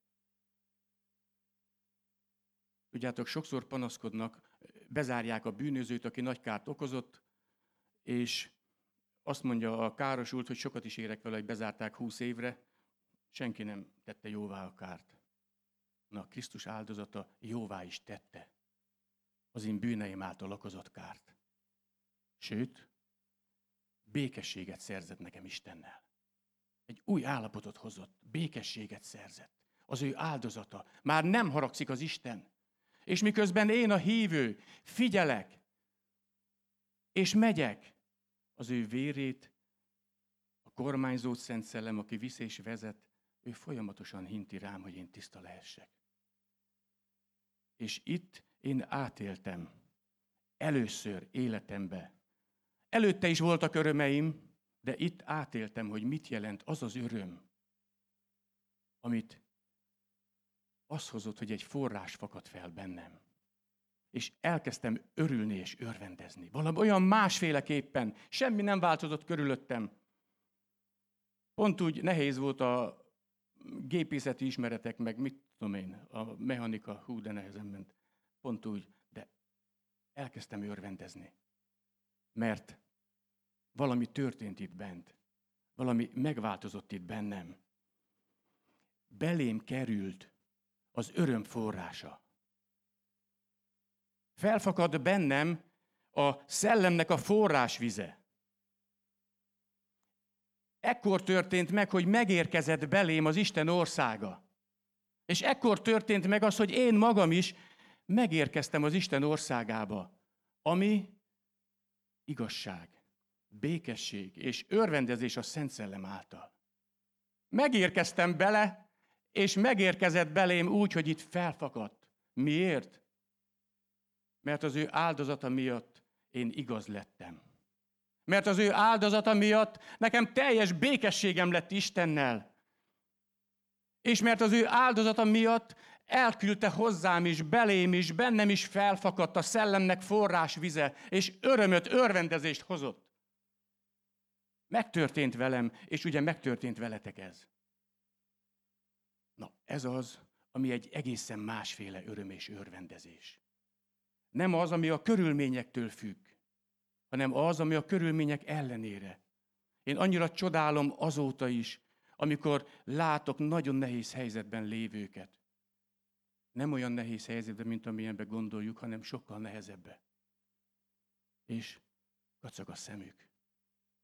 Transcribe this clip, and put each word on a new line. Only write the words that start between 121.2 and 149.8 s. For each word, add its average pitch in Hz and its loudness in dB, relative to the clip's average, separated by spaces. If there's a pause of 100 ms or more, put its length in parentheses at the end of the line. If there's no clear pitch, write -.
felfakadt. 147 -6 (240)
Miért? 151 0 (1400)
Mert 147 -2
az 143 -2
ő 151 0
áldozata 143 -2
miatt 127 -4 (280)
én 123 -4
igaz 120 -6
lettem. 95 -14 (800)
Mert 196 4
az 190 4
ő 202 6
áldozata 214 4
miatt 214 4 (200)
nekem 233 4
teljes 226 4
békességem 185 2
lett 170 0
Istennel. 151 0 (1500)
És 233 4
mert 226 4
az 220 6
ő 233 8
áldozata 226 6
miatt 226 4 (280)
elküldte 220 2
hozzám 175 2
is, 165 2
belém 185 4
is, 175 2
bennem 214 4
is 196 2
felfakadt 190 2
a 170 2
szellemnek 190 2
forrásvize, 165 2 (140)
és 190 2
örömöt, 196 6
örvendezést 170 4
hozott. 139 -6 (1600)
Megtörtént 156 2
velem, 123 2 (120)
és - -6
ugye 147 2
megtörtént 135 -2
veletek 110 -8
ez. 95 -18 (1900)
Na, 92 -16 (120)
ez 139 -6